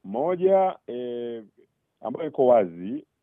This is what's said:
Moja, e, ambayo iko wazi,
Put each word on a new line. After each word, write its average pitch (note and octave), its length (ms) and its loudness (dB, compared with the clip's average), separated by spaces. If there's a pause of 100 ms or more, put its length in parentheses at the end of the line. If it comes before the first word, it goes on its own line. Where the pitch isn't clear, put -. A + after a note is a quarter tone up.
Moja, F3+ 760 2 (100)
e, A#2+ 540 -8 (580)
ambayo C#3+ 280 -8
iko C#3 180 2
wazi, G#2 600 2 (160)